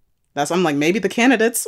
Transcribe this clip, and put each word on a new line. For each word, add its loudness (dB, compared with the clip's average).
that's, -4
I'm 2
like, 0
maybe 0
the -4
candidates 0